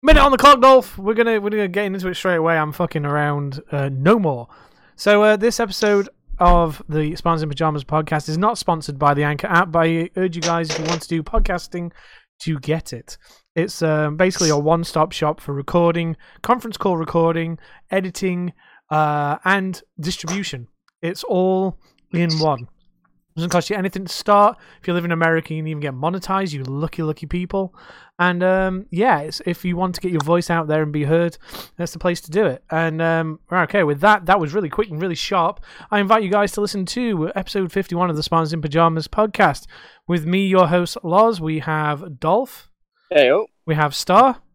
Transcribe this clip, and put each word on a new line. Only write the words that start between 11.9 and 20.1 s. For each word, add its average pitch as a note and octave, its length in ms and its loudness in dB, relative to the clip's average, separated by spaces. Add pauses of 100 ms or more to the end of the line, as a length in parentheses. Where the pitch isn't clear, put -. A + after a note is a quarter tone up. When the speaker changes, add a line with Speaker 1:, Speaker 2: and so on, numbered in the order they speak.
Speaker 1:
to D#3+ 180 -4
get D3+ 340 -4
it. - 240 -16 (380)
It's, - 280 -4
um, D3+ 360 0
basically F3+ 320 2
a D3 80 2
one-stop D#3 540 0
shop D3+ 280 -2
for C#3+ 140 -8
recording, E3 600 0 (260)
conference A#3 340 -4
call F#3 220 0
recording, E3 600 -2 (320)
editing, F3+ 600 -4 (380)
uh, D3 540 0
and F#3+ 360 0 (180)
distribution. E3+ 680 -8 (320)